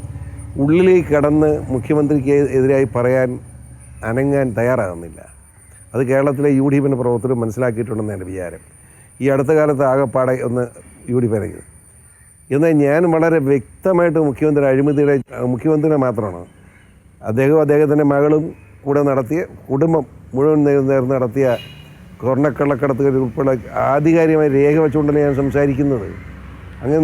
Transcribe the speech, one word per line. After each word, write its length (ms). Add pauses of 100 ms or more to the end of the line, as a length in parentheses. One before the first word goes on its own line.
(600)
ഉള്ളിലേക്ക് 520
കടന്ന് 360 (240)
മുഖ്യമന്ത്രിക്ക് 600 (220)
എതിരായി 380
പറയാൻ, 340 (800)
അനങ്ങാൻ 380 (100)
തയ്യാറാകുന്നില്ല. 600 (760)
അത് 160
കേരളത്തിലെ 480
യു 140
ഡി 80
എഫിൻ്റെ 220
പ്രവർത്തകർ 420
മനസ്സിലാക്കിയിട്ടുണ്ടെന്ന് 720
എൻ്റെ 160
വിചാരം. 300 (600)
ഈ 100
അടുത്ത 260
കാലത്ത് 320
ആകെപ്പാടെ 420 (140)
ഒന്ന് 160 (480)
യു 120
ഡി 60
എഫ് 100
ഇറങ്ങി. 220 (920)
എന്നാൽ 180 (120)
ഞാൻ 180 (120)
വളരെ 240 (120)
വ്യക്തമായിട്ട് 680 (100)
മുഖ്യമന്ത്രി 420
അഴിമതിയുടെ, 440 (380)
മുഖ്യമന്ത്രിനെ 520
മാത്രമാണ്, 420 (840)
അദ്ദേഹവും 360
അദ്ദേഹത്തിൻ്റെ 480
മകളും 300 (420)
കൂടെ 260
നടത്തിയ, 300 (280)
കുടുംബം 340 (340)
മുഴുവൻ 300
നേ-, 220
നേർന്ന് 280
നടത്തിയ 400 (640)
സ്വർണ്ണക്കള്ളക്കടത്ത് 1000
ഉൾപ്പെടെ 340 (360)
ആധികാരികമായി 680
രേഖ 160 (100)
വെച്ചുകൊണ്ടല്ലേ 420
ഞാൻ 160
സംസാരിക്കുന്നത്. 640 (720)
അങ്ങനെ 220